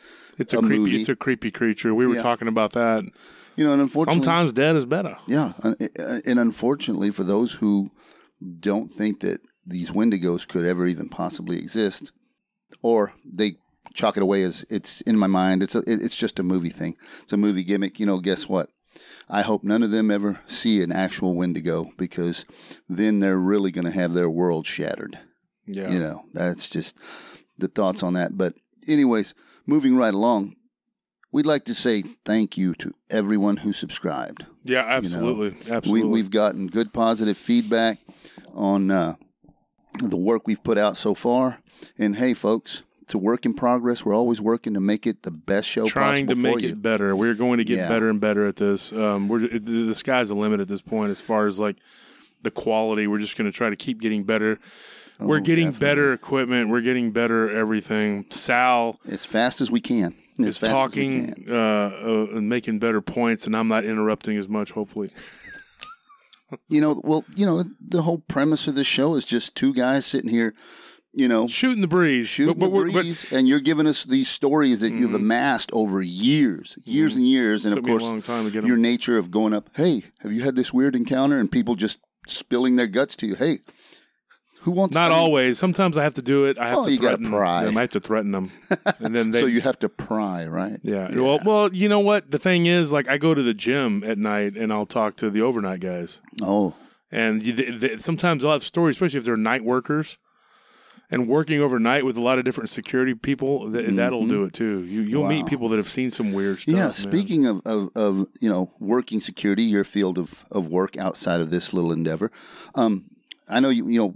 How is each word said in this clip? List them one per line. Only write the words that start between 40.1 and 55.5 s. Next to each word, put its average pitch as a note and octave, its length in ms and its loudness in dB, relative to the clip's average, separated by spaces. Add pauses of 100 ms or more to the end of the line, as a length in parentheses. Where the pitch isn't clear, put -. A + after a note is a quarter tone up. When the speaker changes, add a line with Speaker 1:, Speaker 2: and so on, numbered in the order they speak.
Speaker 2:
work G#2+ 300 0
we've G#2+ 160 -2
put A2+ 140 0
out G#2 200 2
so G#2 160 0
far. B2 460 -2 (380)
And G#2 180 0
hey, B2 180 0
folks, - 500 -4 (180)
it's - 120 -10
a A2+ 40 0
work G#2+ 280 0
in A#2 80 0
progress. A#2+ 520 0
We're G#2 100 2
always A#2 260 2
working A2+ 340 -2
to G2+ 40 -2
make G#2 260 0
it A2 180 -4
the F2+ 80 -8
best G2 360 -2
show A2 200 0
Speaker 1:
Trying C#3 400 0
Speaker 2:
possible B2+ 80 2
Speaker 1:
to B2 60 0
make B2+ 180 2
Speaker 2:
for - 60 -
you. - 40 -2
Speaker 1:
it G#2+ 120 -8
better. G2+ 340 0
We're A2+ 180 2
going A#2+ 240 2
to A#2 60 2
get A#2 160 0
Speaker 2:
Yeah. F2 100 -2
Speaker 1:
better A2+ 200 2
and G#2+ 120 0
better G#2 260 2
at G2 80 -4
this. G2+ 380 -2
Um, G#2 340 0
we're, A2+ 180 0
it, A#2 200 -4
the, A#2 180 0
the A2 120 -2
sky's B2 340 -2
the G#2 60 -4
limit G#2+ 260 0
at F#2+ 60 -6
this G2 140 -6
point G#2+ 300 -2
as F#2+ 80 -8
far G#2+ 280 0
as, G2 120 -4
like, G#2 160 -2 (680)
the A2 80 -4
quality. A2 560 0
We're G#2 120 0
just G#2 180 -6
gonna G#2 140 -2
try A#2 180 -2
to G#2 60 -4
keep A#2 260 -8
getting G#2+ 220 0
better. G#2+ 360 0 (600)
We're D3 200 2
Speaker 2:
Oh, - 20 0
Speaker 1:
getting E3 300 2